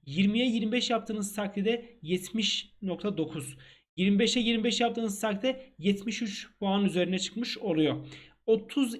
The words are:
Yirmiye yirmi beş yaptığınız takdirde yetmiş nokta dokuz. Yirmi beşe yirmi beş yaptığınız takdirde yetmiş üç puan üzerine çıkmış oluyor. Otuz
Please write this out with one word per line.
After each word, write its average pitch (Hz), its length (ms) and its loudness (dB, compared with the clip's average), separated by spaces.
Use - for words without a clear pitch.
Yirmiye 202 400 2
yirmi 220 260 0
beş 240 180 0
yaptığınız 220 460 -4
takdirde 208 500 -2
yetmiş 180 800 -2
nokta 185 360 -2
dokuz. 156 400 -4
Yirmi 196 240 4
beşe 233 200 4
yirmi 226 240 2
beş 240 180 2
yaptığınız 233 380 0
takdirde 226 400 -2
yetmiş 202 440 0
üç 208 260 -6
puan 202 260 2
üzerine 180 340 2
çıkmış - 380 -6
oluyor. 156 380 2
Otuz - 540 2